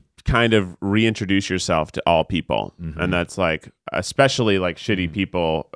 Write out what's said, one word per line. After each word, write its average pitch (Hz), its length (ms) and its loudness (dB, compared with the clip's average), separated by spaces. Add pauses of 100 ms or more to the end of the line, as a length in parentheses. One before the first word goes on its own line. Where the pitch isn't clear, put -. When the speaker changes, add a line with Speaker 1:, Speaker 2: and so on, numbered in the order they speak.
(260)
Speaker 1:
kind 117 280 2
of 95 280 2
reintroduce 101 680 0
yourself 87 420 0
to - 160 -6
all 80 160 4
people. 60 580 -4
Speaker 2:
Mm-hmm. 80 180 -8
Speaker 1:
And 90 140 0
that's, 87 240 -2
like, 82 320 -2 (220)
especially, 110 640 0
like, 90 200 -2
shitty 90 280 -2
Speaker 2:
Mm-hmm. 80 80 -6
Speaker 1:
people 85 640 -2